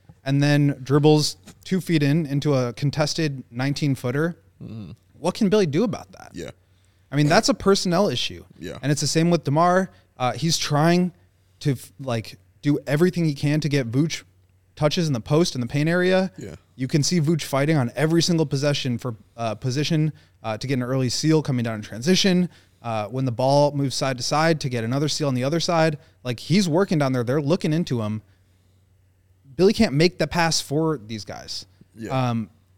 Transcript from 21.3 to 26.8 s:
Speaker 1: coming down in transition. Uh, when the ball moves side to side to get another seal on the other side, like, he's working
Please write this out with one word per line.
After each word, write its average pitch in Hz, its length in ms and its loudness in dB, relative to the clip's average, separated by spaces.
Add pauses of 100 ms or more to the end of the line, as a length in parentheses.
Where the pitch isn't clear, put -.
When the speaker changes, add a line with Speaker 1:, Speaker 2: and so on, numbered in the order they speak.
Speaker 1:
coming 127 220 -2
down 113 120 -4
in 107 60 -8
transition. 180 680 0 (320)
Uh, 110 260 -4
when 127 160 -4
the 131 80 0
ball 139 400 4
moves 139 240 -2
side 135 220 -2
to 120 60 -10
side 156 360 2
to - 80 -6
get 120 160 -4
another 139 240 -2
seal 143 220 -2
on 131 60 0
the 123 100 -2
other 160 160 0
side, 160 360 2 (280)
like, 123 160 -6
he's 185 260 2
working 175 320 2